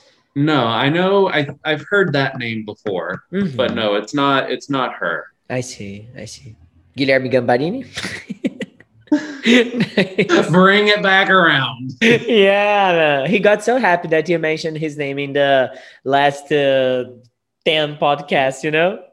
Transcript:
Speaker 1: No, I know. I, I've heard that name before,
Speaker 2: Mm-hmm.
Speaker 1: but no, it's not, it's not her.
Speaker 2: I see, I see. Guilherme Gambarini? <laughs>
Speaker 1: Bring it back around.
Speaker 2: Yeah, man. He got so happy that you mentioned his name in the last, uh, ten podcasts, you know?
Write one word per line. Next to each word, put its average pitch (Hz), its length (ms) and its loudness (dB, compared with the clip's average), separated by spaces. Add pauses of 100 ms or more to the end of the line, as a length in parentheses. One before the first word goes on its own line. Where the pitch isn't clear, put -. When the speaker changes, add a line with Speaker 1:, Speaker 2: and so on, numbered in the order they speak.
(360)
Speaker 1:
No, 143 300 2
I 113 240 0
know. 185 400 2
I, 147 180 -2 (160)
I've 156 260 -4
heard 190 240 0
that 135 260 -2
name 110 260 -8
before, 92 680 -8
Speaker 2:
Mm-hmm. 180 240 -4
Speaker 1:
but 117 200 -2
no, 110 200 0
it's 107 200 -6
not, 139 360 0
it's 127 180 -8
not 127 260 -2
her. 82 320 -6 (220)
Speaker 2:
I 127 120 -4
see, 104 460 -14 (100)
I - 80 -16
see. 113 300 -20 (420)
Guilherme 135 340 2
Gambarini? 131 540 0 (1300)
<laughs> 247 1400 0
Speaker 1:
Bring 196 360 6
it 208 160 2
back 190 260 2
around. 135 640 2 (100)
Speaker 2:
Yeah, 202 920 4
man. 147 360 2
He 208 100 0
got 208 240 2
so 240 140 0
happy 175 320 0
that 160 200 0
you 170 100 0
mentioned 156 380 -4
his 151 200 -6
name 139 220 -6
in 139 140 -6
the 139 440 2 (260)
last, 139 480 0
uh, 135 540 2 (600)
ten 151 320 0
podcasts, 143 680 0
you 156 80 -2
know? 175 420 0